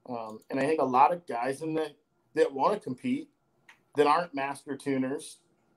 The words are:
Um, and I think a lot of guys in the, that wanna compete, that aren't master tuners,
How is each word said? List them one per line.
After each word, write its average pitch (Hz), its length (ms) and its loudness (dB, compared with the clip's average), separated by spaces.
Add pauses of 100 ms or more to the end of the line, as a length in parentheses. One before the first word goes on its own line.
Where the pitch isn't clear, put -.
Um, 110 300 -8 (100)
and 139 100 -4
I 131 60 2
think 156 160 2
a 139 40 4
lot 135 280 6
of 175 140 -8
guys 131 340 -4
in 160 140 -4
the, 156 160 -2 (420)
that 151 180 4
wanna 160 280 2
compete, 131 500 -4 (640)
that 147 120 6
aren't 170 260 2
master 139 420 -6
tuners, 135 640 -4 (380)